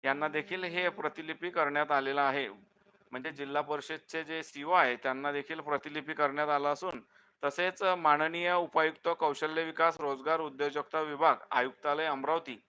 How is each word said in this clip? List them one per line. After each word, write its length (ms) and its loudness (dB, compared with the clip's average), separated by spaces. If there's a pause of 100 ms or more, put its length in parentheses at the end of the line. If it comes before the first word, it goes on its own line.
यांना 240 0
देखील 360 -4
हे 240 0
प्रतिलिपी 600 -4
करण्यात 420 2
आलेलं 280 2
आहे. 280 2 (640)
म्हणजे 200 -8
जिल्हा 320 -2
परिषदचे 600 -6
जे 180 -6
सीओ 280 -8
आहे 260 6
त्यांना 360 -2
देखील 280 -6
प्रतिलिपी 520 -4
करण्यात 360 0
आला 220 2
असून 320 -4 (420)
तसेच 380 -2
माननीय 680 2
उपायुक्त 560 2 (100)
कौशल्य 440 0
विकास 380 0
रोजगार 400 -2
उद्योजकता 600 -2
विभाग 340 4 (160)
आयुक्तालय 540 0
अमरावती 640 -2